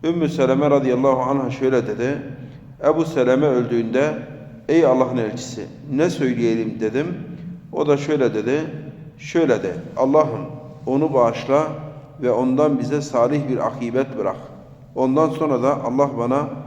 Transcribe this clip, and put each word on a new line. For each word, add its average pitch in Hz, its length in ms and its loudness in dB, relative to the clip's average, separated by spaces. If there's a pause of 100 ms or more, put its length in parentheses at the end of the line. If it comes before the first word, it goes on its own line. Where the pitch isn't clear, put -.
Ümmü 165 260 2
Seleme 139 400 2
radıyallahu 131 520 4
anha 131 300 0
şöyle 131 360 2
dedi. 120 340 -2 (640)
Ebu 156 220 4
Seleme 135 420 2
öldüğünde, 120 680 0 (560)
"Ey 160 160 6
Allah'ın 127 320 4
elçisi, 110 480 -6 (260)
ne 156 180 2
söyleyelim?" 117 720 0
dedim. 120 280 0 (640)
O 151 160 0
da 143 100 4
şöyle 139 360 0
dedi, 120 280 0 (560)
"Şöyle 131 460 0
de, 92 100 -4 (240)
Allah'ım 135 480 2 (400)
onu 139 280 0
bağışla 135 540 2 (540)
ve 123 100 2
ondan 131 480 2
bize 139 220 -2
salih 131 480 0
bir 117 180 0
akibet 120 500 -4
bırak." 98 200 -2 (580)
Ondan 135 340 2
sonra 139 340 0
da 139 200 0
Allah 135 340 2
bana 131 320 0 (180)